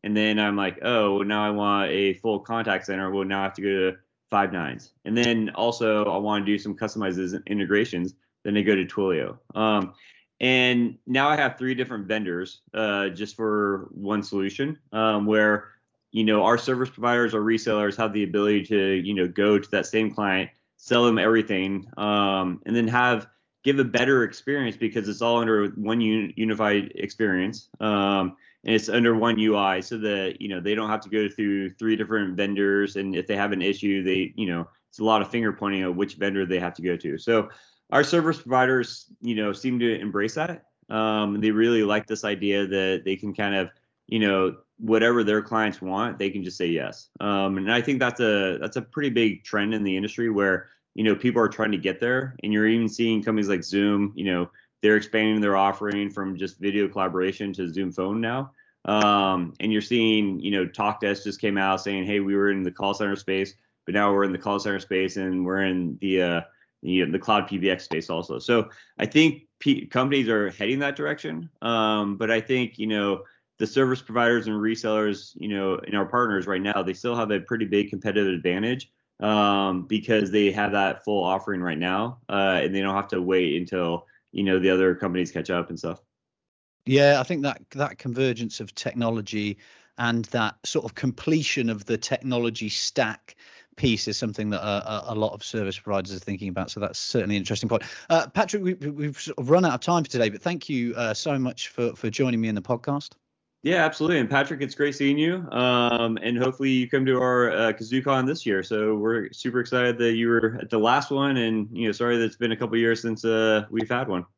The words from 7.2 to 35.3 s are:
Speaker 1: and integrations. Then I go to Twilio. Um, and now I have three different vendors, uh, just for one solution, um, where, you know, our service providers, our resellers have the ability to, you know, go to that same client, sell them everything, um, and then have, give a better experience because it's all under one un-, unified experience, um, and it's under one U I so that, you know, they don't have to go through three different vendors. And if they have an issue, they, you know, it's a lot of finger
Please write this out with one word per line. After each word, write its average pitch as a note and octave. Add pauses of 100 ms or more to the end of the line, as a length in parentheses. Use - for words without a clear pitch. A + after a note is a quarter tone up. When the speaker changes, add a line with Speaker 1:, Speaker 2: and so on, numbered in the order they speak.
Speaker 1:
and -
integrations. F#2+ (280)
Then G#2
I G2+
go G2+
to F#2+
Twilio. E2 (160)
Um, G#2 (460)
and B2
now C3+
I D3+
have C3+
three B2+
different A#2+
vendors, F#2+ (120)
uh, G2+
just G2
for G#2
one G2+
solution, G2+ (120)
um, G#2+
where, G#2+ (420)
you A2+
know, G#2+
our A#2
service B2+
providers, A#2+
our G#2+
resellers G#2+
have A2
the G#2
ability G2+
to, G2
you F#2+
know, F#2
go G2+
to -
that F#2+
same A2
client, F#2+ (280)
sell A#2+
them A2+
everything, G2 (100)
um, G2
and A2+
then A#2
have, B2 (360)
give C#3
a C3+
better B2+
experience B2+
because A2
it's G#2+
all A#2
under A2
one A2+
un-, A2
unified G#2
experience, G2+ (100)
um, G2+ (300)
and A2
it's G#2+
under A#2
one A2+
U G#2+
I F#2+
so A2
that, G2+
you G#2
know, F#2
they G2+
don't G#2+
have G#2+
to G2
go G#2+
through G2
three A2
different G2+
vendors. G2+
And F#2+
if F2+
they G#2
have G2+
an F#2
issue, G2
they, F#2
you G#2+
know, E2+ (200)
it's -
a G#2+
lot A2
of F#2+
finger A2+